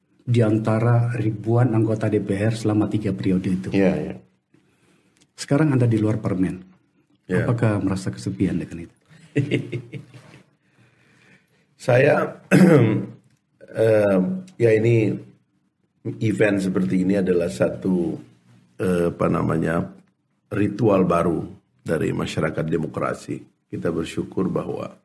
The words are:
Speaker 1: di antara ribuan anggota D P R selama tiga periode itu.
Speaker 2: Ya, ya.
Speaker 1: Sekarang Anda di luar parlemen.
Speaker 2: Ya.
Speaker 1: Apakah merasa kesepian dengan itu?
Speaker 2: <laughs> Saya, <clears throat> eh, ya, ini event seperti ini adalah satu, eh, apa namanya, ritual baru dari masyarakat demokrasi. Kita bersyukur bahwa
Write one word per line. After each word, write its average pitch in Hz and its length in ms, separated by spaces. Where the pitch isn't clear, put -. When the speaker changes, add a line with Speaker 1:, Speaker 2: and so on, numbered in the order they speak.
Speaker 1:
di 117 160
antara 110 720
ribuan 110 600
anggota 110 360
D 104 120
P 92 160
R 110 200
selama 104 320
tiga 104 240
periode 92 360
itu. 90 240
Speaker 2:
Ya, 95 200
ya. 76 220
Speaker 1:
Sekarang 143 400
Anda 123 120
di 110 160
luar 107 200
parlemen. 92 440
Speaker 2:
Ya. 113 200
Speaker 1:
Apakah 117 360
merasa 95 280
kesepian 92 480
dengan 85 320
itu? - 80
Speaker 2:
<laughs> - 640
Saya, 135 460
<clears throat> - 80
eh, 107 420
ya, 117 160
ini 110 400
event 101 340
seperti 92 460
ini 98 160
adalah 90 260
satu, 90 720
eh, 87 320
apa 87 160
namanya, 82 560
ritual 98 540
baru 85 400
dari - 320
masyarakat 82 560
demokrasi. 78 680
Kita - 260
bersyukur 85 540
bahwa - 420